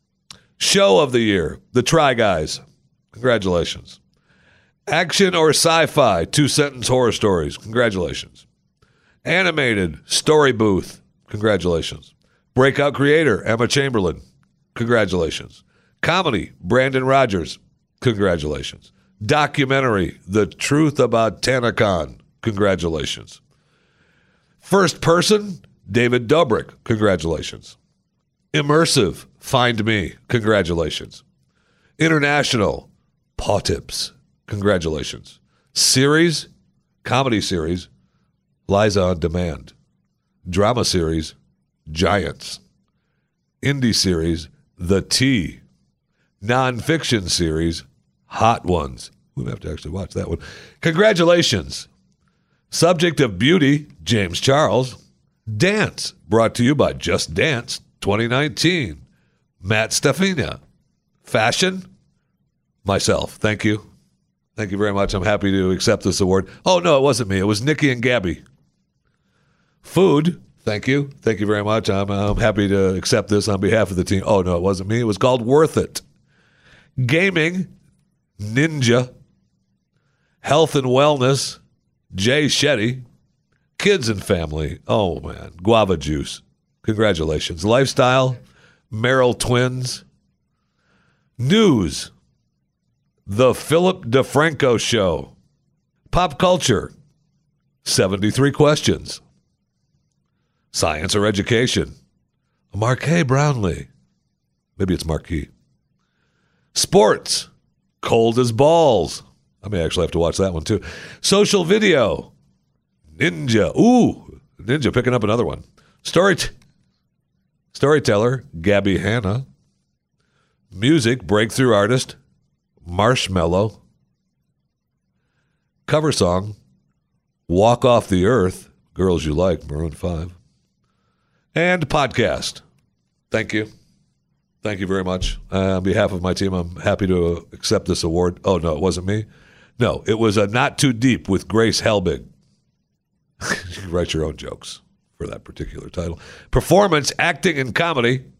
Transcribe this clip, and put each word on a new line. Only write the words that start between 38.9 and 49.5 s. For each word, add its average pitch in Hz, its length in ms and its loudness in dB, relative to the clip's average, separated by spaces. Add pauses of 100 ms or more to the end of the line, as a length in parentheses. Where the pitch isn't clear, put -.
on 90 180 0
Demand. 80 520 -4 (720)
Drama 101 380 2
series, 80 500 -2 (560)
Giants. 82 680 -2 (1040)
Indie 131 320 0
series, 82 560 -2 (260)
The 90 240 0
Tea. 117 600 -2 (840)
Nonfiction 123 840 -2
series, 82 540 -2 (420)
Hot 113 400 0
Ones. 73 460 -4 (220)
We 62 120 -10
have 62 140 -10